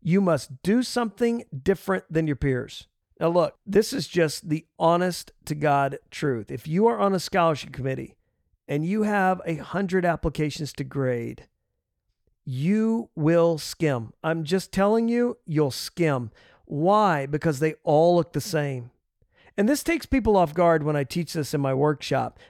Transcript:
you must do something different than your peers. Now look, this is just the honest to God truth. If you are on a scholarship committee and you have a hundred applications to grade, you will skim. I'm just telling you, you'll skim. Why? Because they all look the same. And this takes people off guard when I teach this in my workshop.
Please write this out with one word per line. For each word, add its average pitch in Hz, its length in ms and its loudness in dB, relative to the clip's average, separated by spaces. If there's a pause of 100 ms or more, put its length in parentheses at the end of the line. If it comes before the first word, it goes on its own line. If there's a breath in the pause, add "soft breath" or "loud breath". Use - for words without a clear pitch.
you 185 200 4
must 160 420 0
do 233 220 2
something 233 580 -2 (220)
different 185 440 0
than 160 200 0
your 139 80 -2
peers. - 500 -4 (320)
Now 160 100 0
look, 170 280 2 (100)
this 208 260 2
is - 140 -4
just 165 420 0
the 156 160 -4 (140)
honest 175 540 0 (140)
to 151 100 -6
God 143 420 0 (140)
truth. 123 400 -4
If 135 160 -10
you 185 180 2
are 233 140 0
on 202 120 2
a 185 80 0
scholarship 165 520 0
committee 131 440 -8 (520)
and 151 180 -2
you 214 160 0
have 190 420 2
a 165 120 -4
hundred 180 480 -2
applications 151 680 -2
to 139 100 -8
grade, 127 640 -4 (960)
you 214 720 0
will 165 420 4
skim. 131 540 -4 (100)
I'm 165 220 -2
just 180 280 -4
telling 220 360 2
you, 240 360 0
you'll 147 260 0
skim. 135 600 -2 (360 soft breath)
Why? 170 600 2
Because 143 320 -2
they 156 240 0
all 170 340 4
look 165 160 0
the 143 80 -4
same. 139 520 -4 (640 soft breath)
And 208 120 2
this 285 140 2
takes 330 240 -2
people 220 300 2
off 160 180 2
guard 165 300 4
when 151 120 0
I 143 80 0
teach 170 280 -6
this 151 200 -4
in 143 80 0
my 135 140 0
workshop. 135 640 -2 (120 soft breath)